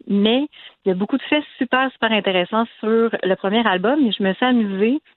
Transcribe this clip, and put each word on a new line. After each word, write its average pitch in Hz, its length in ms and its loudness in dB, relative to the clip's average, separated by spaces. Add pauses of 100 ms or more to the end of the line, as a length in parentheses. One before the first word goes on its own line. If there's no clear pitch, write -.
mais 220 380 2 (400)
il 196 40 0
y - 20 2
a - 20 2
beaucoup 202 240 -2
de - 60 -4
faits 302 200 0 (140)
super, 262 340 0
super 226 200 -4
intéressants 196 540 0 (140)
sur 226 300 2 (140)
le 185 120 2
premier 214 320 0
album. 214 380 0
Et 208 60 0
je 196 100 -4
me 190 140 0
suis 254 100 -2
amusée, 226 540 0 (180)